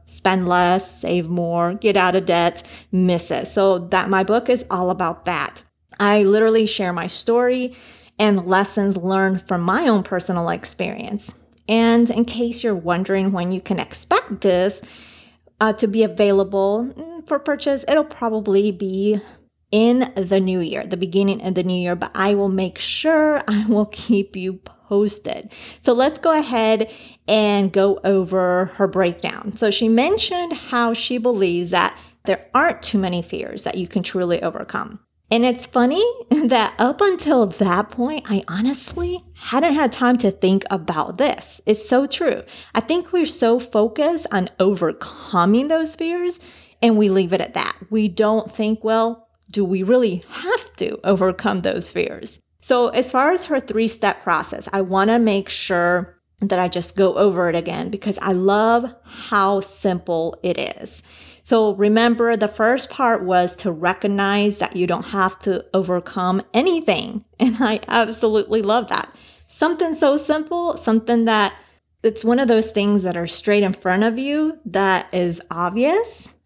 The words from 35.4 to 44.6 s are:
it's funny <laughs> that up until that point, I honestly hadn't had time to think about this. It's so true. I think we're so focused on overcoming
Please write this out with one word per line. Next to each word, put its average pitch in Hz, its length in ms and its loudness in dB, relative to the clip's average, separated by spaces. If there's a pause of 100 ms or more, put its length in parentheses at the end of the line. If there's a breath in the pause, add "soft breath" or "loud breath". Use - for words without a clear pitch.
it's 247 200 0
funny 262 380 2 (260)
<laughs> - 0 - (160)
that 226 340 2
up 247 220 2
until 302 460 2
that 185 420 0
point, 269 400 -4
I 196 180 0
honestly 285 760 -4 (100)
hadn't 285 400 -2
had 285 180 2
time 247 280 2
to 202 120 2
think 190 400 2
about 170 460 -4
this. - 480 -4
It's 214 220 0
so 262 180 2
true. - 380 -2 (300 loud breath)
I - 60 -2
think 349 320 -2
we're 349 140 2
so 240 340 2
focused 247 720 0
on 185 160 0 (120)
overcoming 190 1080 0